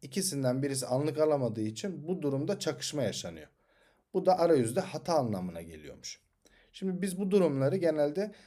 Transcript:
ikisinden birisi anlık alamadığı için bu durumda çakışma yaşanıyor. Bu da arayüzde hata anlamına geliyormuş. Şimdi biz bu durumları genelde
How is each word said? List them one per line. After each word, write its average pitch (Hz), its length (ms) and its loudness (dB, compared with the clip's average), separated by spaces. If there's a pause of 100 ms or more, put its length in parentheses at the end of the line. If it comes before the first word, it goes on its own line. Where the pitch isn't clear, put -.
ikisinden 135 600 -2
birisi 135 240 -2
anlık 139 320 0
alamadığı 135 420 2
için 143 480 -6
bu 175 140 -4
durumda 143 360 -2
çakışma 147 440 -4
yaşanıyor. 87 440 -4 (680)
Bu 185 120 0
da 185 120 4
arayüzde 151 420 4
hata 170 340 -4
anlamına 92 480 -2
geliyormuş. 78 580 -16 (520)
Şimdi 185 300 -4
biz 185 160 -4
bu 196 120 -2
durumları 156 460 4
genelde 160 560 0 (140)